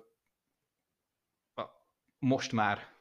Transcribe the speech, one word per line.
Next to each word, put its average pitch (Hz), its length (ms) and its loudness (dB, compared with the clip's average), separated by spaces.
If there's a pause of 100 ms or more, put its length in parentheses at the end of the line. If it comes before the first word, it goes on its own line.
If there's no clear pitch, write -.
(1500)
a, - 100 -8 (540)
most 131 340 0
már 104 480 0